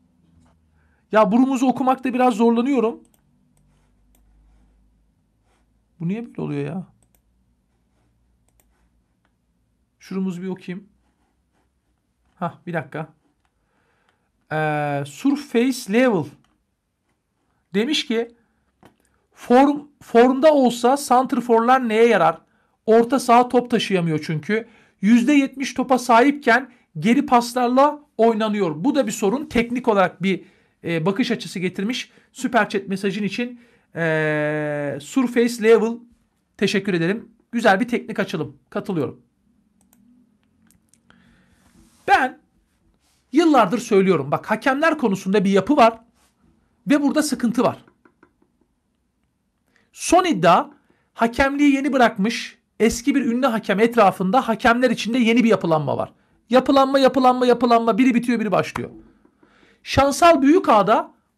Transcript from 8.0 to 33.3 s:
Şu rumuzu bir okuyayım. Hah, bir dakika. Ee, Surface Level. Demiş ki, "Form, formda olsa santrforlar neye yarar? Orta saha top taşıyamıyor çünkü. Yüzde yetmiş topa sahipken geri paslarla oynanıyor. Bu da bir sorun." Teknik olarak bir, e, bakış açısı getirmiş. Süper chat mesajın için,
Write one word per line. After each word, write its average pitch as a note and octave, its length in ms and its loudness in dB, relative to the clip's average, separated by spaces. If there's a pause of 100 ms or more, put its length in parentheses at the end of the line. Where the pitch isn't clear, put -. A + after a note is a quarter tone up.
Şu - 160 -14
rumuzu F#3+ 260 -6
bir F#3+ 60 -10
okuyayım. F#3 400 -12 (1500)
Hah, E3+ 180 -8 (140)
bir F3 60 -12
dakika. D3+ 340 -10 (1400)
Ee, D3 540 -4
Surface B3+ 880 -4
Level. A3 320 0 (1500)
Demiş B3 320 -2
ki, A#3 300 -6 (1000)
"Form, C#4 480 2 (200)
formda C4 520 4
olsa B3+ 440 2
santrforlar B3 920 0
neye A3 180 4
yarar? E3+ 340 2 (440)
Orta A#3 340 4
saha A#3+ 300 2
top B3 200 0
taşıyamıyor E3+ 560 -2
çünkü. G#3 420 -6 (340)
Yüzde A#3 320 4
yetmiş C4+ 400 -2
topa B3+ 260 -2
sahipken B3 720 2 (280)
geri A#3+ 260 0
paslarla B3 760 0 (180)
oynanıyor. G#3 680 0
Bu C#4 120 0
da C4 120 0
bir G#3+ 40 -8
sorun." B3 340 -4
Teknik A#3+ 420 -4
olarak G3 360 0
bir, F#3 220 -2 (380)
e, E3 220 -4
bakış G#3+ 260 -2
açısı - 280 -10
getirmiş. F#3+ 520 -8 (200)
Süper G#3+ 380 -2
chat - 180 -6
mesajın F#3+ 360 -6
için, A#3+ 380 -8 (340)